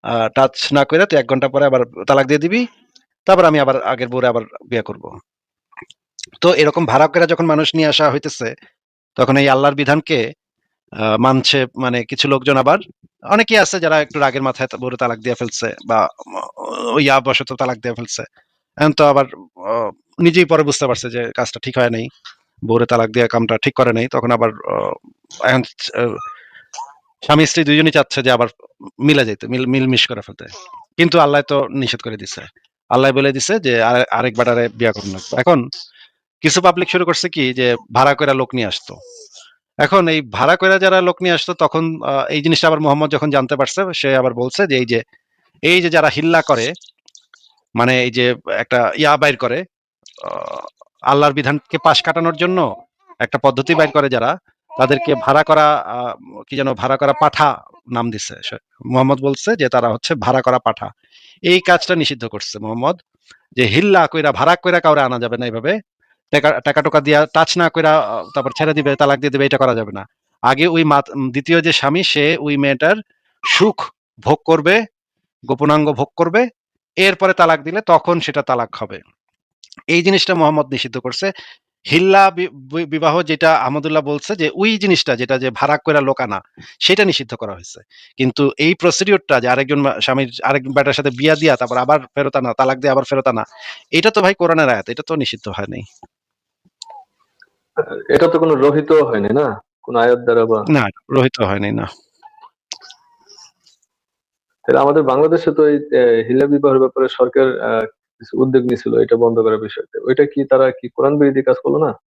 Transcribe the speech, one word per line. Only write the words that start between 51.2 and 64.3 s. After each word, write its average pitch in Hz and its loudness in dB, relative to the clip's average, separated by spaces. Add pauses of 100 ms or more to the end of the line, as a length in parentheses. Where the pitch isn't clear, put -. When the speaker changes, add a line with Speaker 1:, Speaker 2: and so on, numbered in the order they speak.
Speaker 1:
বিধানকে 143 -4
পাশ 156 4
কাটানোর 165 -2
জন্য 175 -2 (420)
একটা 120 -4
পদ্ধতি 135 2
বাইর 156 2
করে 139 2
যারা, 127 -2 (400)
তাদেরকে 131 2
ভাড়া 147 2
করা, 151 4
আ, 120 -8 (340)
কি 139 -10
যেন, 135 -2
ভাড়া 127 -2
করা 143 0
পাঠা 147 0 (280)
নাম 117 -4
দিছে। - -12
সে, - -12 (300)
মোহাম্মদ 131 2
বলছে 139 -2
যে 143 0
তারা 120 2
হচ্ছে 117 -4
ভাড়া 127 0
করা 127 2
পাঠা। 107 -4 (520)
এই 180 2
কাজটা 180 2
নিষিদ্ধ 139 -4
করছে 104 -12
মোহাম্মদ, 120 -4 (560)
যে 127 0
হিল্লা 170 4
কইরা, 151 -2